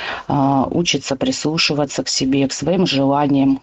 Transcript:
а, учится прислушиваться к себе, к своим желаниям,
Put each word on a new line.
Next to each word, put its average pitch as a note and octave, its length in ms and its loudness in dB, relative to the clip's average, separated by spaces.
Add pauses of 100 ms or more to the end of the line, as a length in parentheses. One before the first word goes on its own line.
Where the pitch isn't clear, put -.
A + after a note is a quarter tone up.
(280)
а, C#3 420 2
учится - 460 -2
прислушиваться C#3+ 880 -2
к - 40 -10
себе, C3+ 380 0
к C3+ 60 -4
своим F3 340 0
желаниям, C#3 760 2